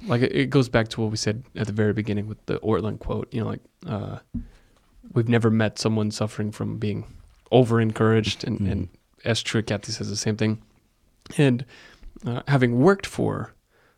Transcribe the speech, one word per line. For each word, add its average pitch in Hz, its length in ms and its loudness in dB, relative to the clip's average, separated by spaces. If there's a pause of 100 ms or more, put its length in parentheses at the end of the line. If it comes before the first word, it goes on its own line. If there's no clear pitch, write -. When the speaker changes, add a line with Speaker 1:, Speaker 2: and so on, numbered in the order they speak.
Speaker 1:
like, 123 160 0
it, 131 120 0
it 139 160 0
goes 131 180 4
back 113 200 2
to - 120 -6
what 110 100 0
we 110 60 -4
said - 280 -2 (100)
at 107 120 -2
the 104 60 -6
very 107 200 2
beginning 104 340 -2
with 107 200 -12
the - 140 -2
Ortland 107 380 -2
quote, - 340 -6
you 117 80 -2
know, 104 80 -2
like, 104 120 -6 (260)
uh, 104 320 -6 (920)
"We've 117 160 2
never 117 220 4
met 110 280 2
someone 107 320 0
suffering 107 420 -4
from 107 260 -6
being 107 260 -4 (460)
over-encouraged," 113 920 4
and, 113 140 -4
Speaker 2:
Mm-hmm. 92 140 0
Speaker 1:
and 90 160 -2 (360)
S. 117 160 0
Truett - 260 -2
Cathy 107 260 -6
says 104 180 -6
the 101 60 -6
same 107 200 -2
thing. 110 240 0 (800)
And, 131 260 4 (640)
uh, - 220 -4
having 123 320 4
worked 196 260 4
for - 480 -4 (440)